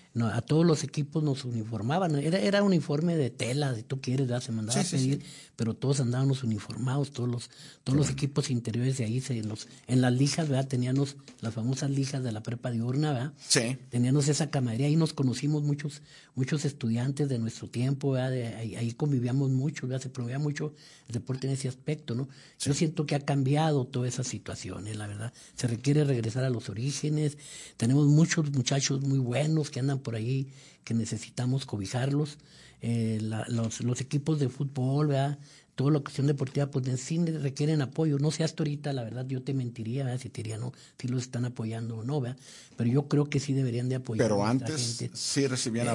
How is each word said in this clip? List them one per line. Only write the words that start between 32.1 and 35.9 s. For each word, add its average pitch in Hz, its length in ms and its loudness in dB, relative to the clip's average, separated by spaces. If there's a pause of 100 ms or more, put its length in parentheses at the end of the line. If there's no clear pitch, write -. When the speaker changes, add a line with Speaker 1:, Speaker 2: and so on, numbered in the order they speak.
Speaker 1:
Eh, 113 400 0
la, 110 280 -4
los, 113 340 -2
los 123 180 0
equipos 147 380 0
de 139 100 2
fútbol, 139 600 0
¿verdad? 139 300 0 (360)
Toda 135 180 2